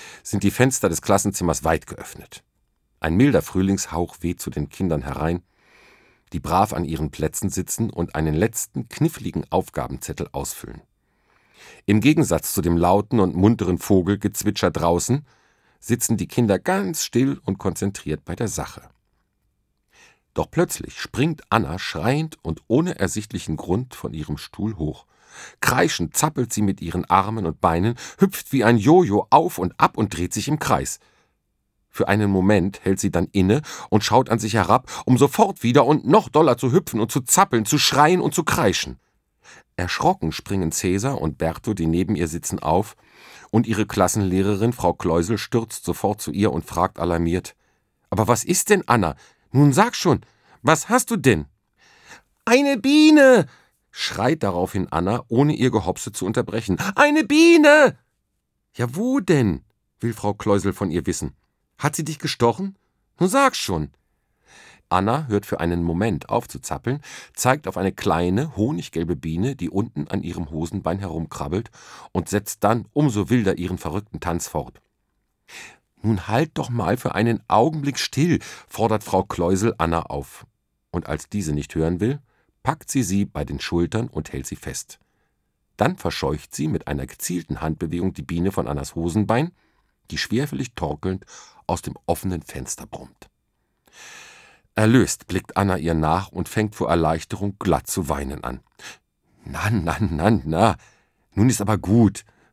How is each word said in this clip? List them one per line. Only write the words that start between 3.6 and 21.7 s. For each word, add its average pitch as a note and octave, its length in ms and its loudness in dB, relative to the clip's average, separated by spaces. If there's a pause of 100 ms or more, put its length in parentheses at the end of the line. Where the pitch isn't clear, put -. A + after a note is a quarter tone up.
weht F2 200 -4
zu - 80 -8
den D2+ 200 -6
Kindern D#2+ 340 -2
herein, D2+ 400 -4 (880)
die E2 60 -6
brav F2 340 0
an E2+ 100 -4
ihren D2+ 280 -4
Plätzen D#2 400 -4
sitzen G2+ 400 -4
und - 240 -6
einen D#2 180 0
letzten - 560 -4
kniffligen - 600 -4
Aufgabenzettel - 800 -6
ausfüllen. - 500 -10 (1040)
Im G#2 160 4
Gegensatz C3+ 520 2
zu F#2+ 100 0
dem E2+ 120 2
lauten G2 440 2
und F2+ 160 2
munteren F#2+ 420 4
Vogelgezwitscher G2 960 0
draußen F2 560 0 (520)
sitzen A#2 380 -2
die G2 100 -6
Kinder G2+ 300 2
ganz F#3 460 -2
still C3+ 420 0
und F#2+ 140 -4
konzentriert F#2 640 -6
bei F2 100 -10
der A2+ 120 -4
Sache. - 420 -12 (1400)
Doch - 160 -2
plötzlich - 500 -4
springt D#3 520 -4
Anna F#2 260 0